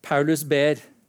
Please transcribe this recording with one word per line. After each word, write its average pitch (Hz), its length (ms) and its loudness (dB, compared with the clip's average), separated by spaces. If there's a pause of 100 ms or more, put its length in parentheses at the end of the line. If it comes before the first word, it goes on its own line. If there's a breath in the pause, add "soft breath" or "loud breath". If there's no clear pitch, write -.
Paulus 151 440 0
ber, 147 320 0 (280)